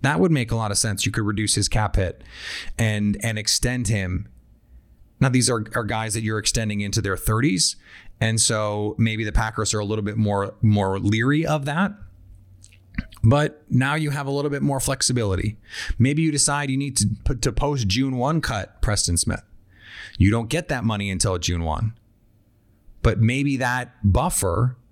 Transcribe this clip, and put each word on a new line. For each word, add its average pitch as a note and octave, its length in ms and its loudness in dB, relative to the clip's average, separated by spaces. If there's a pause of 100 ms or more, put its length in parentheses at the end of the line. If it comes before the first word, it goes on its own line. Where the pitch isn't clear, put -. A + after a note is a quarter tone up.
That D3+ 180 2
would F3+ 120 4
make B2 200 0
a A#2 60 0
lot G#2+ 140 -2
of G2+ 60 -2
sense. A2 280 -2
You G2+ 80 -2
could A2+ 100 -2
reduce G#2+ 320 0
his G#2 140 0
cap G#2+ 260 2
hit F#2 260 0 (560)
and, G#2 460 2
and A2 160 -2
extend B2 480 0
him. F#2+ 400 0 (960)
Now, C3 80 4
these B2 200 2
are, A2+ 140 0 (100)
are A#2+ 120 -4
guys A2 300 -4
that A2+ 60 -2
you're A2 180 -2
extending G#2 420 -2
into G2+ 200 -2
their F#2+ 140 0
thirties. A#2 640 0 (420)
And A2 220 2
so G#2+ 560 0
maybe A2 260 0
the G#2+ 80 -4
Packers A2 420 -2
are G#2+ 60 -2
a G#2 60 -2
little G#2+ 180 -2
bit G#2 140 -4
more, G2+ 440 0
more G2+ 380 4
leery A2+ 460 2
of D3 180 -2
that. D#3+ 300 -2 (1300)
But C#3+ 460 4
now C3+ 260 2
you D#3 140 -2
have C#3 180 -4
a C#3 40 -4
little C#3+ 200 -2
bit C#3+ 100 -4
more C#3 200 0
flexibility. G#2+ 760 0 (400)
Maybe C#3+ 240 4
you D#3+ 100 4
decide C#3+ 380 0
you C3 80 0
need C3+ 200 -4
to G#2+ 100 2 (160)
put, B2 200 0
to C3+ 100 0
post C#3+ 340 0
June B2+ 300 0
one C#3+ 240 0
cut - 400 -4
Preston G2 340 0
Smith. - 280 -2 (760)
You F#2+ 120 6
don't A2+ 200 0
get E3 180 -4
that C3 160 -4
money G2+ 260 0
until F#2 280 0
June E2+ 260 -2
one. E2 300 -2 (1080)
But G#2+ 180 2
maybe C3+ 380 2
that B2 360 -2 (100)
buffer, A2 720 2 (140)